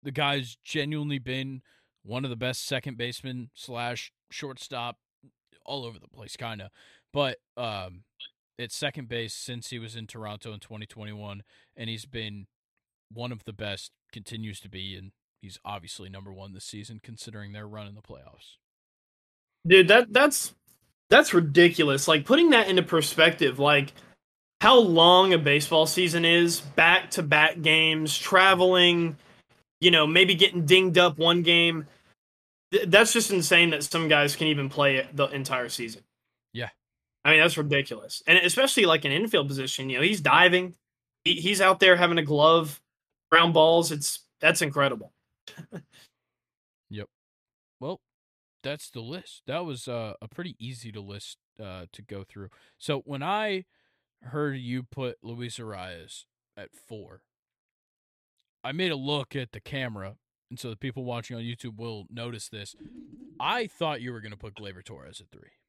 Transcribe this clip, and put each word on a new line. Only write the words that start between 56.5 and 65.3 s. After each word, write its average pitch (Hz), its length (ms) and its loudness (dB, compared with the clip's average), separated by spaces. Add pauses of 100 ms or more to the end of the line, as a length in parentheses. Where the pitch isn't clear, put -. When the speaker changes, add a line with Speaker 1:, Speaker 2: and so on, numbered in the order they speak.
Speaker 1:
at - 180 -20
four, - 480 -20 (1400)
I 135 100 -10
made 175 200 -4
a 147 40 -4
look 139 380 -6
at 127 180 -10
the 104 80 -18
camera, 110 560 -12 (340)
and 120 80 -16
so 120 120 -12
the 107 60 -12
people 131 280 -12
watching 120 320 -10
on 113 60 -12
YouTube 117 340 -12
will 110 340 -14
notice 117 380 -14
this. 104 280 -16 (640)
I 214 260 -4
thought 151 360 -6
you 123 100 -12
were 117 80 -14
gonna 107 160 -16
put 104 180 -18
Gleyber 98 300 -16
Torres 73 360 -20
at - 100 -20